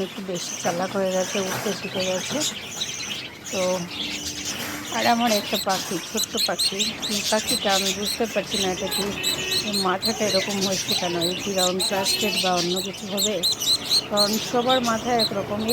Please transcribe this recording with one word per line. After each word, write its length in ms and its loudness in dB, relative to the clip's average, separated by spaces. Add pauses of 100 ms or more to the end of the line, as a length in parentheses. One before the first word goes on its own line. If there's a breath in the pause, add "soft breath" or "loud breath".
একটু 220 -10
বেশি 220 -4 (120)
চালাক 340 0
হয়ে 180 2
গেছে, 220 0 (100)
উঠতে 220 -2 (100)
শিখে 300 -4
গেছে। 280 -2 (1120)
তো 100 0 (1400)
আর 160 2
আমার 260 4
একটা 180 0 (100)
পাখি, 280 0 (140)
ছোট্ট 240 -2 (140)
পাখি, 320 2 (340)
এই 80 0 (100)
পাখিটা 460 2
আমি 120 2 (100)
বুঝতে 240 -2 (100)
পারছি 300 -2
না 120 2
এটা 200 -2
কি, 100 0 (600)
এর 100 0 (100)
মাথাটা 420 2
এরকম 360 2
হয়েছে 340 0
কেন, 160 0 (140)
এই 120 -2
কি 80 -4 (100)
রাউন্ড 280 2
ক্রাস্টেড 560 2
বা 160 4
অন্য 160 2 (120)
কিছু 260 -8
হবে? 220 2 (760)
কারণ 220 2 (200)
সবার 280 4 (100)
মাথা 220 0 (100)
একরকম, 380 0 (140)